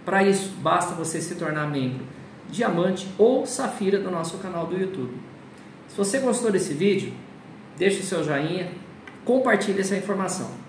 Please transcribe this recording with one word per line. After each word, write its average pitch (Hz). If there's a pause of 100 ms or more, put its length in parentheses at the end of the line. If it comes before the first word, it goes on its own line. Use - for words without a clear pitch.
Para 190
isso, 196 (100)
basta 170
você 165
se -
tornar 151
membro 127 (460)
diamante 185 (100)
ou 254
safira 202
do 185
nosso 165
canal 175
do 185
YouTube. 135 (760)
Se -
você 202
gostou 233
desse 180
vídeo, 190 (640)
deixe 196
o -
seu 165
joinha, 160 (540)
compartilhe 220
essa 196
informação. 185 (200)